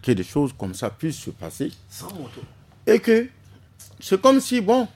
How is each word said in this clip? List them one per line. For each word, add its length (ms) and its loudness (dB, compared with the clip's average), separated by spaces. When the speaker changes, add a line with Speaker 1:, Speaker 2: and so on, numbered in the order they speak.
Speaker 1:
que 100 0
des 120 0
choses 340 -2
comme 160 -8
ça 160 -6
puissent 300 -8
se 100 -14
passer. 420 -10
Speaker 2:
Sans 240 -18
moto. 280 -16
Speaker 1:
Et 120 6
que 280 2
c'est 200 0
comme 200 6
si, 220 -2
bon, 340 2